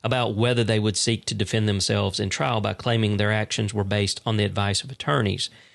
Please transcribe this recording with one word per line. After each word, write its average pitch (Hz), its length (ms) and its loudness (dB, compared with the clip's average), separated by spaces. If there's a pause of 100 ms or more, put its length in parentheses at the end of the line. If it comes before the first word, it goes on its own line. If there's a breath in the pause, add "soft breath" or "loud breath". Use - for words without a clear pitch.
about 117 320 0
whether 120 280 2
they 110 160 2
would 104 180 0
seek - 280 0
to 113 100 -4
defend 107 340 0
themselves 101 500 0
in 98 100 0
trial 123 300 0
by 101 140 -2
claiming 110 440 0
their 104 140 2
actions 107 420 -2
were 104 100 0
based 101 420 0
on 110 120 0
the 107 80 2
advice 101 380 -2
of 131 80 -12
attorneys. 113 580 -2 (260 loud breath)